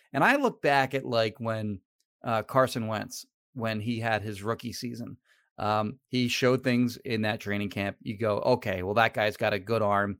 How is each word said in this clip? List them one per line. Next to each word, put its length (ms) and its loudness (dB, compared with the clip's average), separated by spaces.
And 100 2
I 140 4
look 240 0
back 320 2
at, 120 -4
like, 340 0
when, 420 -4
uh, 200 0
Carson 440 2
Wentz, 380 -6
when 260 -2
he 200 -2
had 220 0
his 200 -8
rookie 320 -4
season, 440 -10
um, 500 0
he 220 2
showed 340 2
things 340 2
in 260 -4
that 180 -2
training 280 -2
camp. 320 -4
You 160 -8
go, 220 0
"Okay, 420 0
well, 140 -2
that 180 4
guy's 240 0
got 160 2
a 60 -2
good 220 0
arm. 380 2